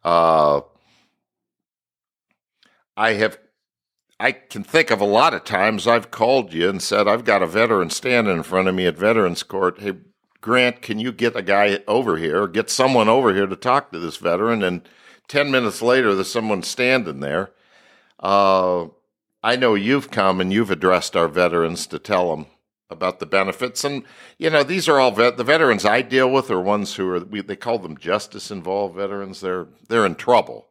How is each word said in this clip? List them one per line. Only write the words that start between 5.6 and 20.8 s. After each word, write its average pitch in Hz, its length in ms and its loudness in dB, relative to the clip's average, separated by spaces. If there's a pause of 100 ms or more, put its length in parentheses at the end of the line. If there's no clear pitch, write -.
I've 117 240 0
called 113 420 0
you 85 160 0
and 95 140 -4
said, 104 240 0
"I've 113 160 0
got 104 180 2
a 87 60 0
veteran 98 440 2
standing 113 440 0
in 82 80 -4
front 92 240 0
of 92 80 0
me 92 120 -2
at 80 100 -2
Veterans 101 440 0
Court. 92 380 -2
Hey, 101 140 -6 (480)
Grant, 123 400 0
can 107 180 -6
you 123 120 -6
get 117 240 -2
a 107 60 -6
guy 98 460 2
over 107 300 0
here, 82 300 -2
get 87 220 -4
someone 127 380 2
over 117 260 4
here 98 140 0
to 95 80 -6
talk 131 360 -2
to 85 80 -12
this 82 180 -8
veteran?" 101 460 -2
And 90 180 -2 (480)
ten 143 200 -2
minutes 120 320 -2
later, 120 320 2
there's 95 180 -2
someone 107 300 -2
standing 113 600 -2
there. 78 300 -4 (680)
Uh, 95 680 2 (560)
I 117 120 0
know 123 200 2
you've 123 360 -2
come 95 300 0
and 92 100 0
you've 101 200 0
addressed 90 440 0